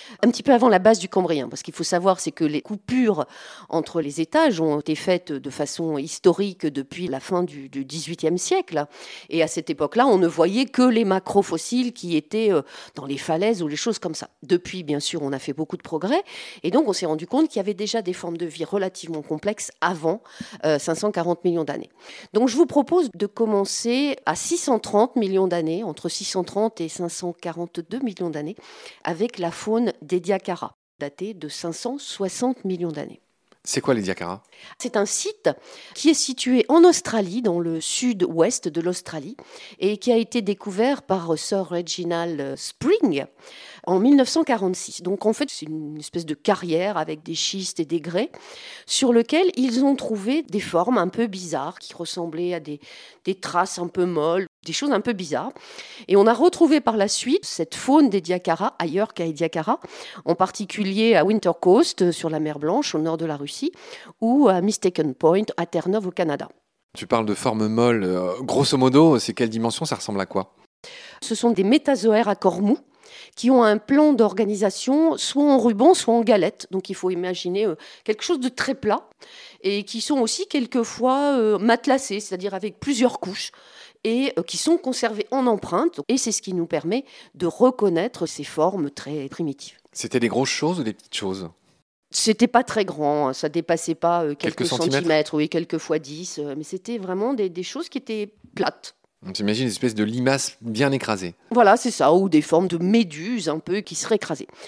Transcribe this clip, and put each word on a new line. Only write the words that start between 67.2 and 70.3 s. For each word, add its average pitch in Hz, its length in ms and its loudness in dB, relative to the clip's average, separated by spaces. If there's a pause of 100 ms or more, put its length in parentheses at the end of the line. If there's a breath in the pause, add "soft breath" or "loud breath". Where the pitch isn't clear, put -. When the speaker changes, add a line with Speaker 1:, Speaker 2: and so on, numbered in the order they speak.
Speaker 2:
de 104 100 0
formes 110 340 0
molles. 113 360 4
Euh, 90 360 0
grosso 135 360 2
modo, 135 420 8
c'est - 140 -4
quelle 120 160 0
dimension ? 113 360 -2
Ça 151 100 -4
ressemble 101 260 -6
à 95 60 -2
quoi ? - 280 -6 (680 loud breath)